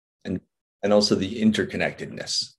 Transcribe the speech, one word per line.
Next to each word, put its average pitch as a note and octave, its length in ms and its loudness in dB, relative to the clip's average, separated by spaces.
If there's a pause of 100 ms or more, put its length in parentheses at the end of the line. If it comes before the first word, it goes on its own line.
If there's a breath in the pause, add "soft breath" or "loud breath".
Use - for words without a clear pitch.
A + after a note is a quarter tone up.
(240)
And, F#2 160 -4 (440)
and G2+ 100 4
also G#2 220 4
the G2 260 -4
interconnectedness - 1160 -2